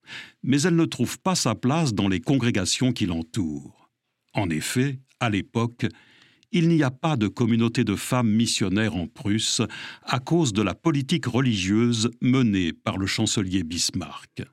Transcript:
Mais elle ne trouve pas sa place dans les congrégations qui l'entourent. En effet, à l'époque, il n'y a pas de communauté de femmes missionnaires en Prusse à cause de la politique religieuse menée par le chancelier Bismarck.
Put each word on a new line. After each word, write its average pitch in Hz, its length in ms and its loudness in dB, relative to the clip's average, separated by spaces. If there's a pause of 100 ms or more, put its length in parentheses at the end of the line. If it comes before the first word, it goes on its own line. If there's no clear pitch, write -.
(440)
Mais 139 200 2
elle 170 140 4
ne 165 100 4
trouve - 320 -4
pas 185 160 0
sa 123 200 0
place 135 380 0
dans 98 160 0
les 92 120 0
congrégations 120 720 0
qui 113 120 -2
l'entourent. 82 880 -6 (420)
En 104 160 0
effet, 127 520 -2 (200)
à 120 80 0
l'époque, 113 560 -2 (680)
il 170 180 4
n'y 165 140 4
a 131 80 2
pas 151 280 -2
de 104 100 2
communauté 117 560 2
de 107 100 0
femmes 117 360 0
missionnaires 107 680 0
en 87 100 -4
Prusse - 540 -2 (440)
à - 140 -2
cause 147 360 0
de 107 80 2
la 92 120 0
politique 143 520 -2
religieuse 117 840 2 (120)
menée 113 500 2
par 98 240 -6
le 95 100 -4
chancelier 95 580 0
Bismarck. - 880 -6